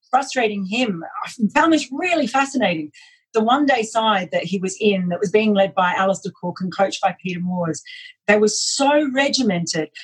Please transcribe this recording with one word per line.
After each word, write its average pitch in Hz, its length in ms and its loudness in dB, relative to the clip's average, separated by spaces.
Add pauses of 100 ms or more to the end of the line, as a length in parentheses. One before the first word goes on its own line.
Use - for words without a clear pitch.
frustrating 233 560 0
him, 202 380 -2 (220)
I - 40 -10 (240)
found 320 200 4
this 294 180 0
really 320 340 0
fascinating. 208 640 0 (440)
The 220 100 2
one-day 262 400 2
side 214 480 0
that 175 120 -2
he 180 160 -4
was 185 200 -6
in 190 300 2
that 175 100 -4
was 196 100 0
being 214 240 4
led 196 220 2
by 180 180 2
Alistair 190 460 -2
Cook 180 220 -8
and 185 120 -6
coached 196 280 -2
by 185 200 0
Peter 180 200 -6
Moores, 175 400 -4 (460)
they 214 100 6
were 214 100 4
so 285 680 0
regimented. 190 760 -2 (140)